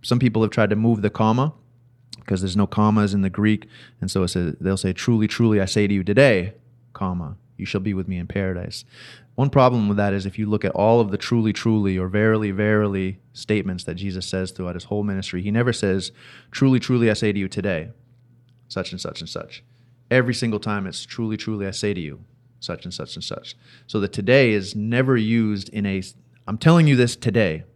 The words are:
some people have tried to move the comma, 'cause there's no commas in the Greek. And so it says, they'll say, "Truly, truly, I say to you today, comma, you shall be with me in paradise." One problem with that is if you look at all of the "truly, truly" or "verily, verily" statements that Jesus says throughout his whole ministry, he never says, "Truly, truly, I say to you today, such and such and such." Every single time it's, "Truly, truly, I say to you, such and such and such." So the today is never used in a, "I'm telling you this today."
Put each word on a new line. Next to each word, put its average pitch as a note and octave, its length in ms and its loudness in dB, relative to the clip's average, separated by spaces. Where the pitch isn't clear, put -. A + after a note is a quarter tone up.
some - 180 0
people A2+ 220 2
have G#2+ 100 0
tried G#2+ 200 2
to G#2 40 2
move A2 260 2
the G#2 80 2
comma, A#2+ 440 2
'cause F#2 160 -2
there's F#2 160 -2
no G2+ 100 2
commas G#2+ 460 2
in G2+ 80 0
the F#2+ 80 0
Greek. G#2 380 0
And F#2+ 100 -4
so F#2+ 120 0
it F2 60 0
says, F2 300 -2
they'll F#2+ 180 -2
say, F#2 160 -2
"Truly, A2 340 0
truly, G#2+ 340 2
I F#2+ 40 0
say G#2 220 0
to G2+ 60 0
you G2 100 0
today, G#2 500 4
comma, F2+ 440 -6
you G2 80 -10
shall G2+ 160 -4
be G2+ 120 -2
with F#2 140 -4
me F#2+ 100 -6
in F2 100 -8
paradise." F#2+ 560 -6
One C#3 140 2
problem B2 380 6
with G2+ 100 0
that G2+ 160 2
is G2 120 -4
if G2 140 -6
you G#2+ 80 -2
look G#2+ 180 0
at F#2+ 60 0
all A2+ 300 4
of G#2 100 0
the G2+ 60 -4
"truly, A2 360 0
truly" G2+ 440 0
or F#2 120 -2
"verily, G#2+ 420 2
verily" G2 680 0
statements F#2+ 520 -4
that F2 100 -8
Jesus F#2 300 -8
says F#2 260 -4
throughout F2+ 240 -8
his F2 100 -12
whole G#2 180 -4
ministry, F#2+ 380 -6
he G2+ 100 -4
never A#2+ 220 2
says, F#2+ 380 -2
"Truly, C3 280 4
truly, A#2 300 2
I G#2+ 40 4
say G#2+ 200 0
to G2+ 60 -2
you F#2+ 100 -4
today, F#2 400 -4
such - 240 -8
and F2+ 80 -12
such - 180 -10
and E2 100 -12
such." - 340 -14
Every B2 240 2
single A2+ 260 -2
time G#2 280 -4
it's, - 180 -12
"Truly, A2 320 -6
truly, G2+ 300 -6
I F#2+ 40 -6
say G#2 220 -4
to F#2 80 -6
you, D2 180 -10
such - 240 -10
and F2+ 80 -12
such - 220 -12
and - 80 -12
such." - 320 -12
So A2+ 120 -2
the G2 80 -2
today A#2 460 4
is F#2+ 220 -2
never A#2+ 420 2
used G#2+ 520 0
in G#2 160 -4
a, G2 160 -2
"I'm B2 100 -6
telling D#3+ 300 6
you C#3 80 6
this B2 220 2
today." F#2+ 480 0